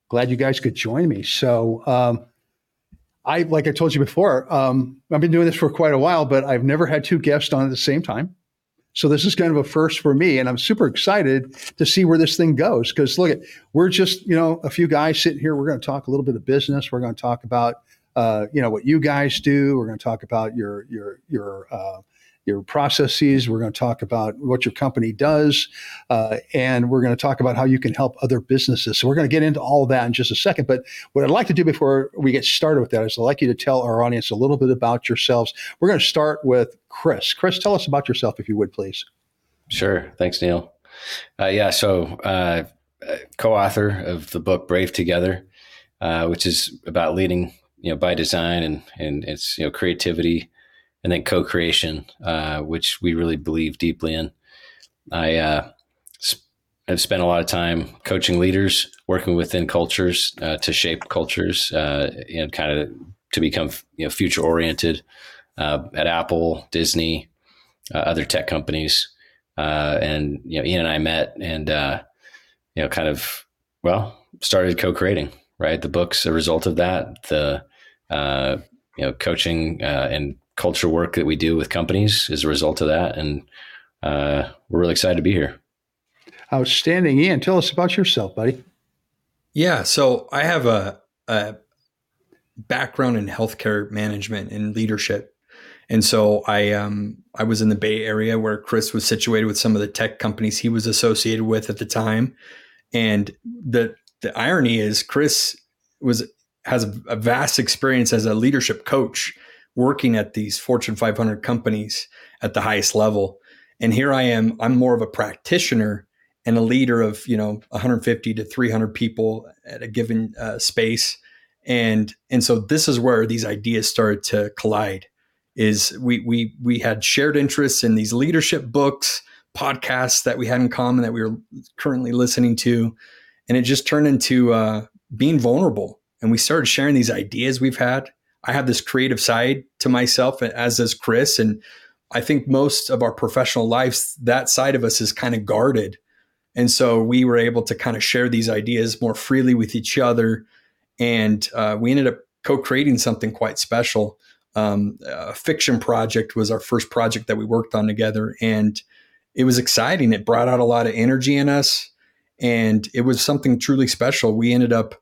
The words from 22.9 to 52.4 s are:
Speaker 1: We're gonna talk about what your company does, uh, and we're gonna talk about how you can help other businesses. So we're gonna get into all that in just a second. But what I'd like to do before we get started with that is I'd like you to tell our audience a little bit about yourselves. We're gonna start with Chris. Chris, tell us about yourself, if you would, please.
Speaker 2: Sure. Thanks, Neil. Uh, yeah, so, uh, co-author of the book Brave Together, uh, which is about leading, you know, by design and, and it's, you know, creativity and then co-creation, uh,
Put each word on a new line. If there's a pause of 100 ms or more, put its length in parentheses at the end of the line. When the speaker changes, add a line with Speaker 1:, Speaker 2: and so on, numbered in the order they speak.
Speaker 1:
We're
gonna
talk
about
what
your
company
does, (440)
uh, (180)
and
we're
gonna
talk
about
how
you
can
help
other
businesses.
So
we're
gonna
get
into
all
that
in
just
a
second.
But (280)
what
I'd
like
to
do
before
we
get
started
with
that
is
I'd
like
you
to
tell
our
audience
a
little
bit
about
yourselves. (280)
We're
gonna
start
with (120)
Chris.
Chris,
tell
us
about
yourself,
if
you
would,
please. (600)
Speaker 2:
Sure.
Thanks,
Neil. (720)
Uh,
yeah,
so, (180)
uh, (760)
co-author (180)
of
the
book
Brave
Together, (560)
uh,
which
is
about
leading, (260)
you
know,
by
design
and, (160)
and
it's,
you
know,
creativity (560)
and
then
co-creation, (200)
uh,